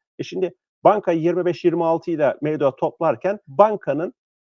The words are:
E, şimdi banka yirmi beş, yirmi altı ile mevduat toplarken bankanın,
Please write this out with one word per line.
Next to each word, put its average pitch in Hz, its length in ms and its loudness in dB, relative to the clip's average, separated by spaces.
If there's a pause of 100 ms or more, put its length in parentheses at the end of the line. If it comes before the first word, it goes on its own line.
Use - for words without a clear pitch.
(180)
E, - 40 -10
şimdi 175 320 -6 (300)
banka 190 280 4
yirmi 170 320 0
beş, 175 200 -2
yirmi 170 200 2
altı 165 260 -2
ile 147 320 0
mevduat 147 360 -2
toplarken 170 680 -2
bankanın, 180 680 -2 (280)